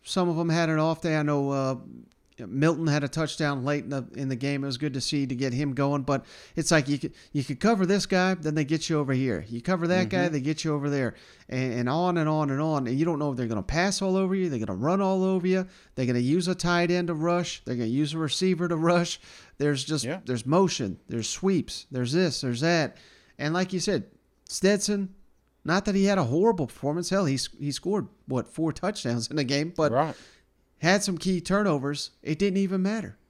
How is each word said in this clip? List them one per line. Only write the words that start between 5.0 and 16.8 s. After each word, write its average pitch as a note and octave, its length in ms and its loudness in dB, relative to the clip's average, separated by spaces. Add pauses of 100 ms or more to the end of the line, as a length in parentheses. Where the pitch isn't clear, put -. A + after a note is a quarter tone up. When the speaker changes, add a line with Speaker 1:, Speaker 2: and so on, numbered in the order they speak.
Speaker 1:
see, C#3 260 -2
to B2+ 80 -4
get B2+ 180 -2
him C#3 200 -2
going. C#3 280 0
But C#3 240 -2 (300)
it's E3 160 0
like D3+ 180 4
you C#3+ 80 0
could, - 160 -6 (200)
you C#3+ 100 0
could C3 160 -6
cover G3 260 4
this F#3+ 220 2
guy, F#3 260 2
then D#3 220 -2
they D#3 100 2
get D#3 240 -2
you D#3+ 100 2
over C#3 140 0
here. B2 340 0
You A#2 140 -8
cover E3+ 260 0
that F3+ 220 2
guy, F3+ 160 0
Speaker 2:
Mm-hmm. E3+ 80 0
Speaker 1:
they C#3+ 80 0
get D3+ 220 -2
you D#3 100 0
over C#3+ 160 -2
there. C3+ 240 0 (360)
And, B2+ 240 -2
and A#2+ 160 0
on F3 280 0
and D#3 100 2
on D#3 220 2
and C3+ 100 -2
on. D3+ 280 0
And B2 100 0
you D#3 80 2
don't E3 140 0
know D3 120 -2
if B2+ 60 -4
they're B2 100 -2
gonna A2 140 -2
pass F3 400 0
all F#3+ 160 0
over F#3+ 160 2
you, F#3 160 0
they're C#3 100 -2
gonna G#2 180 -4
run E3 240 0
all F#3+ 220 2
over F#3+ 220 0
you, F#3 220 2 (280)
they're C3 120 0
gonna B2 120 2
use D#3 280 2
a F3+ 80 0
tight F3 340 2